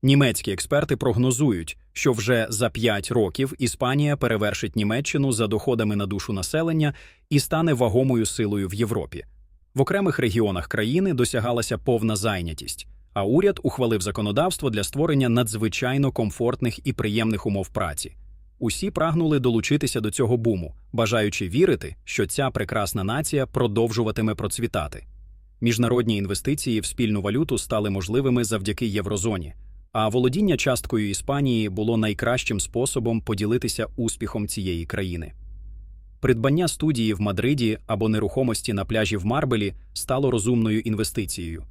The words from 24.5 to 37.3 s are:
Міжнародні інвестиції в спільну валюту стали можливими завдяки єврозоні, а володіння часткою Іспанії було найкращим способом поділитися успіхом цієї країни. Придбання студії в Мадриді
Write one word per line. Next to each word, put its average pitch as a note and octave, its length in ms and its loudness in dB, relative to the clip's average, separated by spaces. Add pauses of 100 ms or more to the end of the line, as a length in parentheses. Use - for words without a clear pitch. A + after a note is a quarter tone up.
Міжнародні A#2 560 2
інвестиції G#2+ 640 -2
в F#2+ 60 -6
спільну G#2+ 360 0
валюту A#2 360 0
стали G#2+ 320 -2
можливими A#2+ 540 2
завдяки G#2 420 -2
єврозоні, G2+ 680 -2 (380)
а A2 180 2
володіння B2+ 480 2
часткою A2+ 520 0
Іспанії A#2+ 600 0
було G#2+ 280 0
найкращим A2 640 0
способом A#2 600 -2
поділитися G#2+ 760 -2
успіхом A2+ 520 -4
цієї F2 380 -4
країни. F2 480 -6 (840)
Придбання C3+ 480 2
студії A#2 460 0
в G2 80 -2
Мадриді G#2+ 560 2 (100)